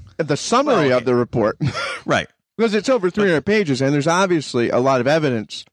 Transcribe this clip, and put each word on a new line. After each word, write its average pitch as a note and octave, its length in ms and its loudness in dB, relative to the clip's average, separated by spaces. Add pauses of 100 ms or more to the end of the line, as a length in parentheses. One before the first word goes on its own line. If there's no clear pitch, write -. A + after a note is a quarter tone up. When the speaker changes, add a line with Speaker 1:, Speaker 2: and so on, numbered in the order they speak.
(180)
Speaker 1:
the D3+ 200 -2
summary A#3 520 0
Speaker 2:
Well, B2+ 100 4
Speaker 1:
of A#2 60 -4
the B2 100 2
report. A#2 460 0
<laughs> D3 60 0 (380)
Speaker 2:
Right. A2+ 220 0 (300)
Speaker 1:
Because A3 180 0
it's G#3 120 -4
over A3+ 220 2
three G3+ 200 0
hundred D3+ 160 0
pages, F#3 360 0
and C3+ 120 2
there's C#3+ 140 0
obviously E3 640 0
a G#2 100 2
lot C3 220 2
of A#2+ 60 -4
evidence. C#3 640 -2